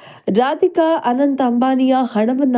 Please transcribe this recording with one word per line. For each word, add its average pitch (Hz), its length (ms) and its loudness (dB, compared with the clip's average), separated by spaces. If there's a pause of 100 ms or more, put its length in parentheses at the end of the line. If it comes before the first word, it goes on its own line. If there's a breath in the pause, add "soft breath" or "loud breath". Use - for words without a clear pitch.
(280 loud breath)
ರಾಧಿಕಾ 320 760 0
ಅನಂತ್ 269 380 0
ಅಂಬಾನಿಯ 254 560 0
ಹಣವನ್ನ 247 600 0